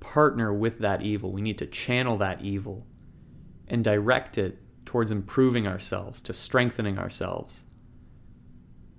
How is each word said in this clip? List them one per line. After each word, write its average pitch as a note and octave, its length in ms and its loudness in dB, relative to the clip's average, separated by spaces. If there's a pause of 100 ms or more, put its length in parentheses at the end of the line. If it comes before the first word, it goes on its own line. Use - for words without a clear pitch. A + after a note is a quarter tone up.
partner A#2 520 4
with A2 260 0
that G2+ 220 2
evil. G2 300 -2
We G2 100 -4
need G#2+ 180 -2
to D2 60 -4
channel B2 520 0
that F#2 240 0
evil G2+ 440 -6 (840)
and A#2+ 160 2
direct A2 540 2
it F#2+ 220 -2 (260)
towards A#2 240 0
improving A#2 560 2
ourselves, F#2+ 580 -6
to - 100 -8
strengthening A2+ 680 0
ourselves. - 640 -8 (1400)